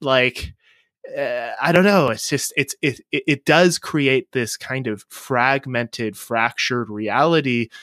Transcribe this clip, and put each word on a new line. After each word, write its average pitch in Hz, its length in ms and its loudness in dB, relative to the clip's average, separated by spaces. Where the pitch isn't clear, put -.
like, 131 520 0
uh, 120 320 -4
I 143 120 0
don't 175 120 6
know, 190 260 4
it's 110 200 -6
just, - 260 -4
it's, 143 280 -2
it, 131 160 -2
it, 147 140 -4
it 143 200 -2
does 170 340 4
create 135 520 0
this 120 240 -4
kind 131 300 -8
of 107 240 -6
fragmented, 123 1080 -2
fractured 117 760 -4
reality 120 800 0